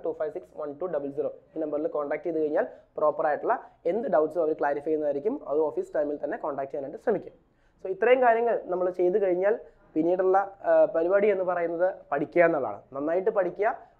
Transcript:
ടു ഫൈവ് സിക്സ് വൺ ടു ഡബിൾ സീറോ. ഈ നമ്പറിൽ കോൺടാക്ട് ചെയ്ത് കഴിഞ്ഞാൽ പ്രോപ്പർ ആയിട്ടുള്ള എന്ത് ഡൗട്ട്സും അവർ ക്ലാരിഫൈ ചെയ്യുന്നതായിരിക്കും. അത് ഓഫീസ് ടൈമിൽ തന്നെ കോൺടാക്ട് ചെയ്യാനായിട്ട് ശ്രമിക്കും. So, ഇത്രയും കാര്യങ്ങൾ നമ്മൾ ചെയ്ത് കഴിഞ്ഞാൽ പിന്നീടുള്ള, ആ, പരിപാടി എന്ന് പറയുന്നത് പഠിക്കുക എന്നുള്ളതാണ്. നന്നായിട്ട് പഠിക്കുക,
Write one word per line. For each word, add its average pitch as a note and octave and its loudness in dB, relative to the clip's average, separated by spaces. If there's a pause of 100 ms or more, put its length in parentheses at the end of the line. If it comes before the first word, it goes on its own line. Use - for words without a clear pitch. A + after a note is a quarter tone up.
ടു D#3+ -4
ഫൈവ് D#3 -4
സിക്സ് F3+ -12
വൺ D3 -8
ടു F3+ -4
ഡബിൾ C#3+ -4
സീറോ. C3+ -4 (220)
ഈ D#3+ -4
നമ്പറിൽ D3+ -2
കോൺടാക്ട് D3+ -4
ചെയ്ത് E3 -2
കഴിഞ്ഞാൽ D#3 0 (300)
പ്രോപ്പർ D3+ 2
ആയിട്ടുള്ള D#3+ -2 (140)
എന്ത് G#3+ 0
ഡൗട്ട്സും D#3 2
അവർ D#3 2
ക്ലാരിഫൈ D3 -2
ചെയ്യുന്നതായിരിക്കും. D3+ -2
അത് D3 0
ഓഫീസ് D#3+ -2
ടൈമിൽ D3 -2
തന്നെ D#3 -6
കോൺടാക്ട് C#3 -6
ചെയ്യാനായിട്ട് C#3 -10
ശ്രമിക്കും. G3+ -2 (500)
So, F#3+ -6
ഇത്രയും A3+ 4
കാര്യങ്ങൾ A#3 2
നമ്മൾ F3+ -2
ചെയ്ത് F3+ 2
കഴിഞ്ഞാൽ G3 2 (340)
പിന്നീടുള്ള, F#3 2
ആ, D#3+ 6
പരിപാടി F3+ 2
എന്ന് F#3+ 2
പറയുന്നത് F3 0 (180)
പഠിക്കുക D3+ 2
എന്നുള്ളതാണ്. B2+ 2 (120)
നന്നായിട്ട് D#3+ -2
പഠിക്കുക, G3 -2 (100)